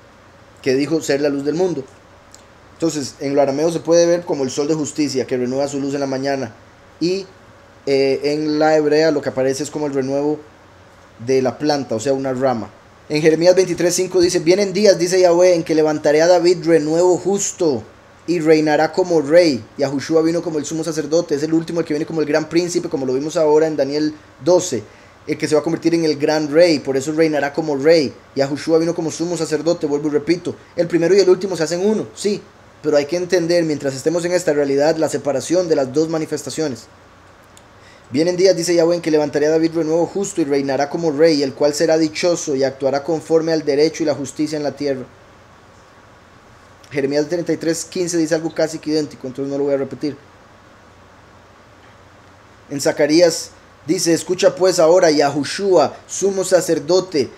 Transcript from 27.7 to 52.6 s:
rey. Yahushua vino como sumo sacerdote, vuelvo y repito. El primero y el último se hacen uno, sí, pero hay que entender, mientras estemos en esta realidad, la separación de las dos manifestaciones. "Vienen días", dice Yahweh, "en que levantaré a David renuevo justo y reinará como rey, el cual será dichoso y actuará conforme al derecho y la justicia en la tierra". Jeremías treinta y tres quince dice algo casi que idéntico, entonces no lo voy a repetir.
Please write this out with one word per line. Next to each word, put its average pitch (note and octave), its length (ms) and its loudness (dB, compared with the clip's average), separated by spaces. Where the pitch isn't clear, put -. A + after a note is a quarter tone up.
rey. D3 360 4
Yahushua C#3 440 0
vino E3 160 0
como E3 160 -4
sumo E3+ 260 -4
sacerdote, D#3 500 -2
vuelvo D3 220 -2
y C#3+ 40 -2
repito. D3 440 -2
El E3+ 140 -2
primero E3+ 260 2
y G3+ 60 6
el F3+ 80 4
último F#3 260 2
se D#3 100 -2
hacen F3 220 -2
uno, G3 280 -2
sí, G3+ 280 -4
pero D3 140 0
hay C#3+ 80 2
que E3 120 -4
entender, F3 480 0
mientras C#3 300 -4
estemos E3 300 -2
en F3 80 -2
esta E3+ 220 0
realidad, C#3+ 420 2
la D3+ 140 -2
separación C#3+ 580 -2
de D#3 80 2
las C3+ 160 0
dos D#3 160 0
manifestaciones. D3+ 760 -6
"Vienen E3 280 0
días", F#3 180 4
dice E3+ 180 -2
Yahweh, E3+ 220 2
"en E3+ 60 -8
que E3+ 80 -2
levantaré D3+ 380 2
a - 20 2
David D#3+ 240 2
renuevo D#3+ 320 0
justo F#3+ 340 -6
y D#3 40 -2
reinará C#3 440 -2
como E3+ 220 -4
rey, D3 320 2
el C3+ 100 -2
cual D3 220 0
será D#3+ 240 2
dichoso D#3+ 580 -2
y C3 80 0
actuará C3+ 400 -2
conforme E3 480 0
al D3+ 140 -2
derecho D3+ 360 2
y D#3 40 -2
la C#3+ 80 0
justicia C#3+ 420 -6
en D3 60 -6
la C#3 100 -4
tierra". C3+ 320 -6
Jeremías C#3+ 380 -2
treinta E3+ 240 -2
y D3 60 -2
tres D#3+ 260 -4
quince E3+ 320 -6
dice D#3+ 180 0
algo D#3+ 200 -4
casi D#3 240 -2
que D3+ 140 -6
idéntico, D3+ 340 -4
entonces C#3 260 -8
no C#3 60 -4
lo C#3+ 60 -2
voy C#3 100 0
a - 20 2
repetir. C3+ 400 -6